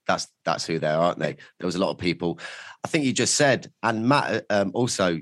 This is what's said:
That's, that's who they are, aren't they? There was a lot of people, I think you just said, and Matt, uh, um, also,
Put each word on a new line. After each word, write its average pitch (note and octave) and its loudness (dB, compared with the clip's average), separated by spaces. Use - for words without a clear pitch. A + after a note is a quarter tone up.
That's, - -2
that's - -2
who E2 -2
they D2+ 0
are, D#2 2
aren't - 2
they? D2 -4
There - -6
was F2 -2
a F2+ -2
lot F2 2
of C#2+ -6
people, E2+ -2
I - -8
think D#3 0
you B2+ 2
just A2 0
said, C3 2
and A2 0
Matt, A2+ 2
uh, G2+ 4
um, G2 -2
also, F2+ 0